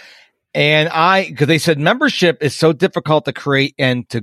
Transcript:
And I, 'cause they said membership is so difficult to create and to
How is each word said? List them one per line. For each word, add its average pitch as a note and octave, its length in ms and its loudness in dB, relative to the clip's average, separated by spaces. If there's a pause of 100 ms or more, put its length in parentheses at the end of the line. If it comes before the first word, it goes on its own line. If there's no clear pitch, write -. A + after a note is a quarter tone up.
(540)
And D3+ 360 2
I, F3 460 2
'cause C#3+ 120 0
they D#3+ 100 2
said D#3 200 0
membership F#3+ 640 0
is C#3 120 -2
so D#3+ 200 2
difficult D#3 500 -2
to C3 80 -6
create C#3 460 -2
and B2 320 -2
to A#2 120 -6